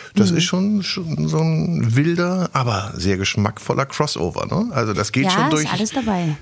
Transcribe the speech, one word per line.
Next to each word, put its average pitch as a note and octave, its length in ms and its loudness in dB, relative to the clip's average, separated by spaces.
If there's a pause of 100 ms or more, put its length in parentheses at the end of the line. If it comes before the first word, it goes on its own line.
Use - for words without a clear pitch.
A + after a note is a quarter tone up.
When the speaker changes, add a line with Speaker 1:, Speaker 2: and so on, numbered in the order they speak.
(140)
Speaker 1:
das G3+ 160 4
Speaker 2:
Mhm. E3 80 2
Speaker 1:
ist E3+ 60 4
schon, G3 400 0
schon D#3 440 -2
so D#3 120 0
ein D#3+ 560 2
wilder, F3 580 2
aber G#2+ 420 0
sehr F#2 220 0
geschmackvoller A2 680 0
Crossover, - 580 -2
ne? A3 260 -2
Also A2+ 220 0
das G#2 180 -2
geht B2+ 140 0
Speaker 2:
Ja, F#3 60 2
Speaker 1:
schon G#3 140 2
Speaker 2:
ist D#4 80 0
Speaker 1:
durch, D3+ 200 0
Speaker 2:
alles G#3+ 200 -2
dabei. F#3 480 -2